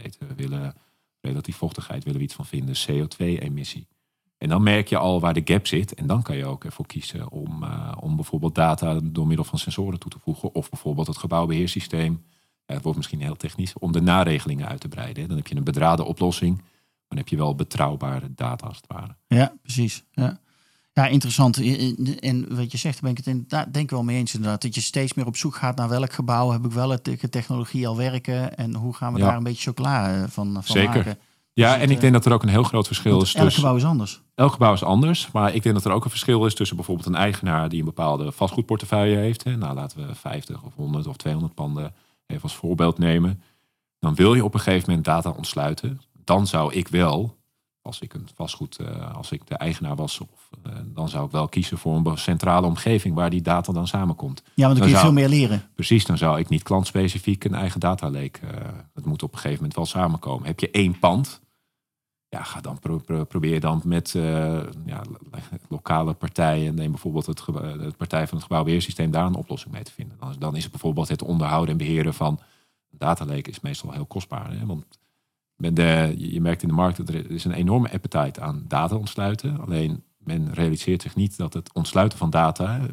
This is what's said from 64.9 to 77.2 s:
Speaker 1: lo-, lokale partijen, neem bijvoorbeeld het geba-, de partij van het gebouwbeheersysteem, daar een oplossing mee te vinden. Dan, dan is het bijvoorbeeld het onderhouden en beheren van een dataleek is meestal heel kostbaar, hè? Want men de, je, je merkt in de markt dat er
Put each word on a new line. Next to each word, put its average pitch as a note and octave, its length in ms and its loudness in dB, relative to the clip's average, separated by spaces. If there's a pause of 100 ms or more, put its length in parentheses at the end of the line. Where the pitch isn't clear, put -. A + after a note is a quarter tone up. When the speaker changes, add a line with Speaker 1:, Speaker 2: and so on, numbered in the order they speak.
Speaker 1:
lo-, - 280 -16 (300)
lokale D#2+ 460 -2
partijen, D#2 600 0
neem D#2 160 -2
bijvoorbeeld D#2 360 -4
het - 140 -8
geba-, D2+ 200 -6 (160)
de D2+ 200 -8
partij D#2+ 300 -2
van E2 100 -6
het D#2 100 -8
gebouwbeheersysteem, E2 640 0
daar D#2+ 160 2
een F2+ 80 0
oplossing - 400 -8
mee - 80 -10
te - 100 -16
vinden. - 280 -14
Dan, C2+ 180 -10
dan D2 180 -6
is - 60 -4
het - 100 -10
bijvoorbeeld D#2+ 360 -4
het D#2 140 -4
onderhouden D#2+ 480 0
en D#2 60 0 (100)
beheren D#2+ 280 0
van D2+ 260 -2 (520)
een D2+ 60 -20
dataleek D2 500 -4
is - 120 -16
meestal C#2+ 320 -8
heel C#2+ 140 -8
kostbaar, - 440 -10
hè? A2 160 -6
Want E2 320 -8 (580)
men E2 180 0
de, D#2+ 440 4
je, E2+ 140 -6
je E2+ 80 -2
merkt E2+ 220 0
in E2+ 60 0
de D#2+ 60 2
markt F2 220 2
dat F2 120 -8
er D#2+ 220 -6